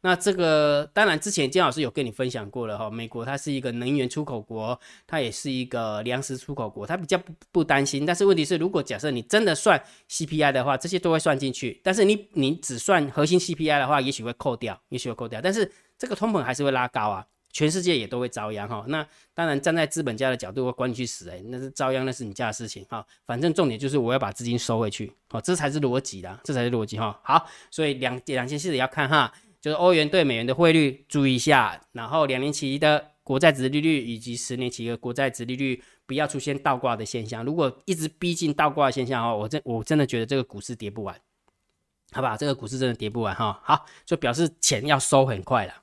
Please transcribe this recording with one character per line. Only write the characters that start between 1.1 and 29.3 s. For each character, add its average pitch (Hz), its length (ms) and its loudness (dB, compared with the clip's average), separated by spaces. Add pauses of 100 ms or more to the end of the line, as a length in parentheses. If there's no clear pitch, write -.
之 202 140 -4
前 135 180 0
建 180 100 4
老 160 80 6
师 151 120 -2
有 123 100 0
跟 139 160 -2
你 107 60 -8
分 127 180 -2
享 110 180 -8
过 117 200 -6
了 104 100 -6
哈， 110 100 -4
美 113 200 -8
国 117 160 -8
它 139 120 -4
是 147 140 -6
一 135 100 -2
个 123 120 -4
能 123 240 -2
源 127 120 0
出 151 160 -4
口 127 160 -6
国， 110 380 -6 (260)
它 160 140 -6
也 123 100 -2
是 139 220 -8
一 127 140 -4
个 113 400 -4
粮 123 180 -2
食 135 140 -6
出 139 180 -10
口 117 160 -6
国， 101 160 -10
它 170 100 -4
比 185 80 -8
较 175 140 0
不， 170 140 -10 (180)
不 165 140 2
担 139 200 4
心。 143 220 -2
但 175 80 2
是 196 100 2
问 196 120 6
题 156 80 2
是， 170 120 0
如 170 140 0
果 175 100 0
假 117 160 -6
设 147 140 -2
你 120 120 -2
真 220 220 2
的 175 80 4
算 151 300 4 (240)
C - 180 -6
P 151 160 -2
I 143 120 6
的 127 100 2
话， 135 140 2
这 170 120 -6
些 185 80 -2
都 175 140 2
会 160 80 4
算 151 180 2
进 135 160 -4
去。 - 300 -6
但 190 100 2
是 202 120 4
你， 208 300 2
你 139 200 2
只 127 240 -8
算 170 320 2
核 147 160 2
心 175 140 4
C 175 120 -4
P 156 160 -2
I 147 120 4
的 131 80 0
话， 147 120 4
也 135 120 -2
许 - 100 -8
会 117 120 -6
扣 123 220 -4
掉， 104 240 -8 (100)
也 131 60 -6
许 123 120 -6
会 113 80 -6
扣 120 100 -8
掉。 113 160 -10
但 185 100 2
是 208 160 0 (300)
这 - 80 -6
个 220 80 -4
通 220 160 0
膨 190 100 2
还 123 140 -2
是 139 80 -2
会 139 80 2
拉 127 160 2
高 107 220 -2
啊， 95 180 -6 (240)
全 151 180 2
世 180 140 0
界 175 160 2
也 110 80 -4
都 123 140 -4
会 123 80 -2
遭 107 240 -6
殃 104 160 -6
哈。 104 180 -8
那 151 180 -2 (300)
当 170 100 -2
然 143 160 2
站 160 140 2
在 165 100 2
资 151 200 -4
本 117 120 -2
家 131 140 2
的 123 60 0
角 98 160 -10
度， 127 140 -2
我 127 60 -2
管 127 160 -2
你 117 60 -4
去 123 100 -6
死 92 260 -10
欸， 90 180 -14
那 123 100 -10
是 135 120 -10
遭 131 200 -2
殃， 131 160 0
那 127 60 -4
是 120 120 -8
你 101 80 -8
家 117 140 -4
的 110 60 -2
事 110 160 -10
情 98 200 -14
哈。 110 160 -10 (220)
反 123 140 -4
正 156 120 2
重 170 140 2
点 113 100 0
就 135 120 -4
是 143 100 0
我 120 140 2
要 135 80 2
把 101 100 -2
资 120 140 -10
金 120 120 0
收 113 220 0
回 110 100 0
去， 98 240 -8 (180)
好， 113 100 -6
这 175 160 0
才 147 120 -2
是 147 120 -2
逻 131 180 2
辑 95 240 -8
啦， 90 220 -14
这 147 100 -4
才 123 80 0
是 120 80 2
逻 113 160 0
辑 104 100 -8
哈。 107 280 -4
好， 151 200 4 (280)
所 160 120 -2
以 143 100 0
两， 127 320 -4
两 127 200 -2
件 147 100 -4
事 165 140 -4
也 143 60 0
要 127 100 2
看 139 220 -2
哈， 147 240 4 (280)